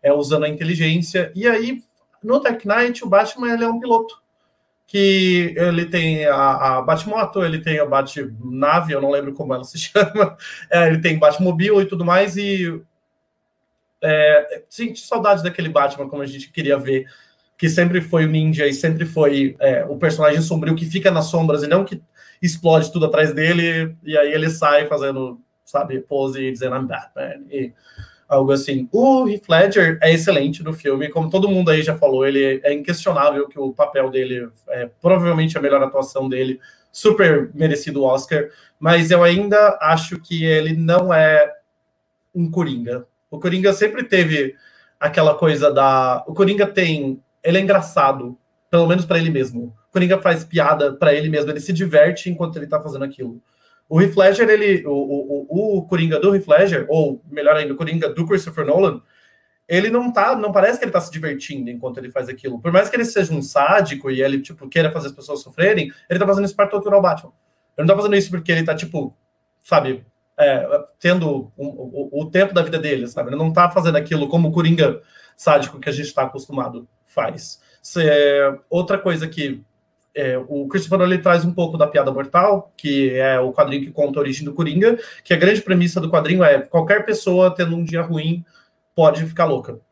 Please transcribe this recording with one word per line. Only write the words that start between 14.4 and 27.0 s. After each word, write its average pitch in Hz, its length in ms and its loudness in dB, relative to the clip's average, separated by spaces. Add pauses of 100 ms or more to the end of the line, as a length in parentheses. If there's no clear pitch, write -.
senti - 320 -10
saudade 202 420 0
daquele 175 260 -6
Batman 139 380 -2
como 143 140 -10
a 139 40 -8
gente 139 260 -16
queria 139 260 0
ver, 131 280 -2 (520)
que 160 120 0
sempre 175 320 2
foi 160 240 0
o 156 40 0
ninja 156 360 0
e 139 80 2
sempre 160 320 -2
foi, 143 540 0
é, 135 260 2
o 143 120 -8
personagem 156 440 2
sombrio 160 340 -2
que - 100 -6
fica 190 260 2
nas 160 140 0
sombras 156 380 0
e 147 40 -4
não 180 160 2
que 196 180 -10 (400)
explode 160 500 2
tudo 160 140 0
atrás 151 280 2
dele, 165 720 0
e 151 140 -2
aí 147 140 2
ele 156 180 -2
sai 147 380 2
fazendo, 135 540 -4 (240)
sabe, 131 340 -4
pose 135 420 -4
e 131 100 -4
dizendo, 127 260 -6
"I'm 131 80 -6
Batman", 139 640 -12